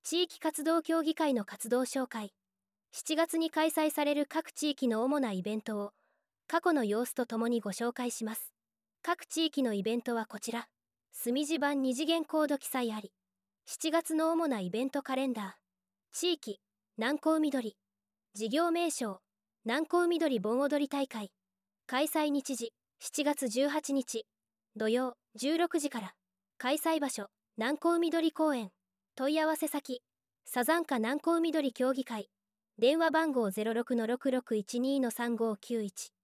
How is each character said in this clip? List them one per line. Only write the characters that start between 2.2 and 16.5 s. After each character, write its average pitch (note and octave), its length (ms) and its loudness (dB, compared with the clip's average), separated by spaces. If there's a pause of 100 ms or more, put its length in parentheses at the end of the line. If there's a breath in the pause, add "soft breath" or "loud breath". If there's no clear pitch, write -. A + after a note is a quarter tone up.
七 - 240 -4
月 E4 220 2
に D#4+ 140 2
開 D#4 180 2
催 D#4 220 2
さ D4 120 0
れ C#4+ 120 2
る D4 100 2
各 - 240 -4
地 D4 220 -2
域 C4 160 0
の A3+ 160 2
主 C#4+ 160 2
な A#3+ 120 0
イ F#3 120 -2
ベ G#3 140 -4
ン G#3+ 40 -4
ト G#3+ 160 -6
を、 G3+ 140 -6 (560)
過 E4 120 0
去 F4 140 4
の C4+ 100 4
様 G#3+ 220 0
子 - 80 -8
と B3 140 -2
と A3+ 100 -6
も A3+ 100 0
に A#3+ 140 2
ご G#3 100 -4
紹 A#3+ 200 -2
介 B3 180 -6
し A3+ 160 -6
ま A3 80 -6
す。 - 180 -10 (520)
各 F4 220 -2
地 D#4+ 200 -2
域 D4 160 -2
の A3+ 140 0
イ G3 80 -2
ベ A3+ 140 0
ン A#3 40 -2
ト A#3+ 140 -4
は A3 100 -4
こ G#3 140 -14
ち A#3 120 -8
ら。 A#3 180 -6 (420)
墨 C4 340 -2
地 D4+ 140 0
版 C#4+ 240 0
二 B3+ 100 2
次 C#4+ 120 -2
元 E4 200 2
コ D#4 160 0
ー D4+ 60 2
ド C#4 100 2
記 - 100 -8
載 B3 260 -2
あ G#3+ 60 -8
り。 G3+ 140 -14 (540)
七 - 240 -4
月 D#4+ 240 2
の D#4+ 160 4
主 E4 160 2
な A#3+ 120 0
イ F3+ 120 -2
ベ A#3+ 140 -2
ン C4 40 -2
ト C#4+ 140 -2
カ C4+ 100 -4
レ C4 140 0
ン B3 60 -2
ダ G3+ 260 -8 (520)
ー。 - 60 -10
地 F4 160 0
域、 G#3+ 260 -8 (380)